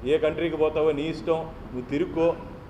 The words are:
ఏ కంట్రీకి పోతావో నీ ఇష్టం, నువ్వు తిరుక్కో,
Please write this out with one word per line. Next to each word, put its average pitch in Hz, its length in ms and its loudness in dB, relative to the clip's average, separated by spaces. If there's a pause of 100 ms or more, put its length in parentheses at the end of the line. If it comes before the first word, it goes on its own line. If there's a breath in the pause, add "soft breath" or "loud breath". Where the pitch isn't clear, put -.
ఏ 147 120 4
కంట్రీకి 151 400 0
పోతావో 156 340 4
నీ 143 100 0
ఇష్టం, 160 360 0 (280)
నువ్వు 127 160 -8
తిరుక్కో, 160 540 2 (340)